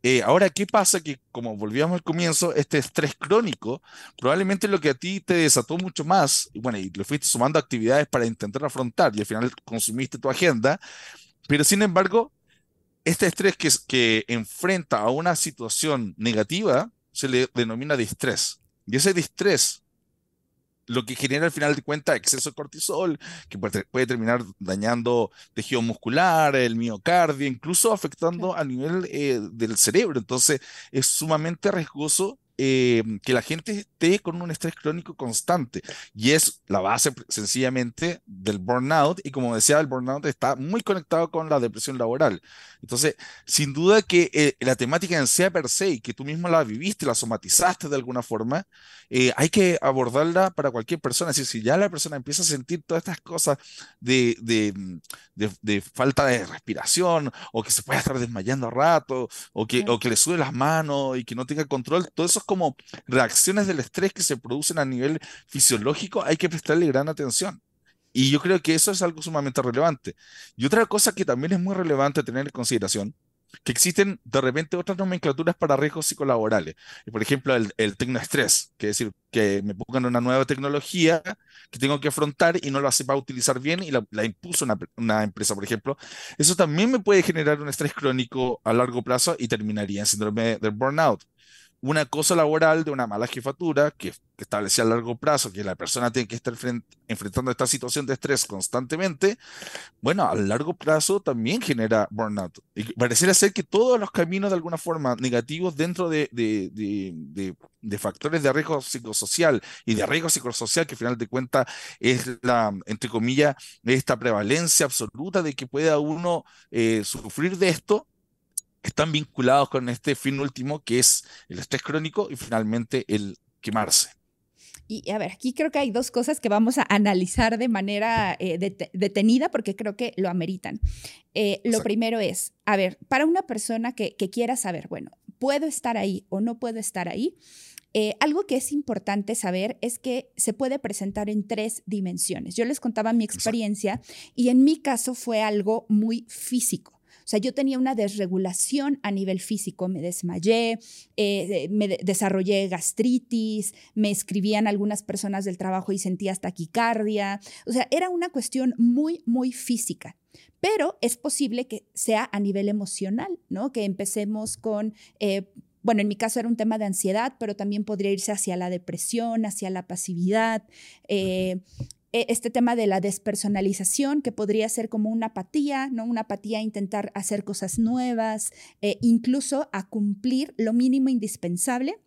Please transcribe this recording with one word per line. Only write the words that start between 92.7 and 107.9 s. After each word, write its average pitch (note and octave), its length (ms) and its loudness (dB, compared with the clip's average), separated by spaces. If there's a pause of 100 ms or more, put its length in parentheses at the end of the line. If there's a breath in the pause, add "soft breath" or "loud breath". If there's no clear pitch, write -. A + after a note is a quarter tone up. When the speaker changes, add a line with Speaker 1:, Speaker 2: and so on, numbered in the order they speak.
Speaker 1:
de D3+ 60 -4
una C3 160 -2
mala G#2+ 200 -2
jefatura C#3+ 640 0
que, - 200 -8
que - 320 -18
establecía G#2 420 0
a - 20 6
largo A#2 300 0
plazo C#3 340 2
que G2 140 -8
la F#2 100 -4
persona A#2+ 340 -2
tiene A#2 200 -2
que A#2 80 -8
estar A#2+ 180 -6
fren-, A#2+ 260 -6 (280)
enfrentando A2 420 -4
esta B2 160 0
situación C3 380 -4
de C3 80 -2
estrés C3 320 0
constantemente, D#3 920 -2 (640 loud breath)
bueno, E3+ 220 2
a E2+ 100 2
largo A2 400 0
plazo D#3 460 2
también C#3 420 -2
genera A2+ 480 2
burnout. G#2 480 -4 (160)
Y G#2+ 200 -6
pareciera B2 400 4
ser G3 180 6
que F#3 120 -4
todos A#3+ 360 4
los G3+ 120 -4
caminos F#3+ 400 0
de F#3 40 2
alguna E3+ 220 -4
forma D3+ 420 -2
negativos C3 560 -2
dentro E3+ 320 -2
de, D3+ 240 0
de, A2 400 0
de, G2+ 440 -4
de, D#2+ 400 -8 (260)
de G2+ 160 -6